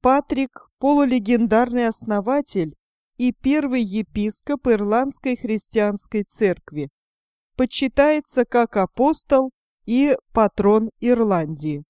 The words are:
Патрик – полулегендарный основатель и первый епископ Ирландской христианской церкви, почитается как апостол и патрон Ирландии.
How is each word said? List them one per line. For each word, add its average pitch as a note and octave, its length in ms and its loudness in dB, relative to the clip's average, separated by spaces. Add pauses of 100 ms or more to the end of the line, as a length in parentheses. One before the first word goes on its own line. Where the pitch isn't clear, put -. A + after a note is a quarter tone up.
Патрик – C4+ 680 0 (100)
полулегендарный A#3+ 1080 2
основатель G#3 880 -4 (400)
и B3 160 0
первый C4 500 0
епископ G#3+ 880 -4
Ирландской A#3+ 720 -2
христианской G#3 880 -4
церкви, D3+ 640 -4 (680)
почитается C#4 880 0
как A#3+ 320 0
апостол C4 760 0 (320)
и C4 320 2 (160)
патрон G#3+ 560 2 (100)
Ирландии. D#3+ 920 0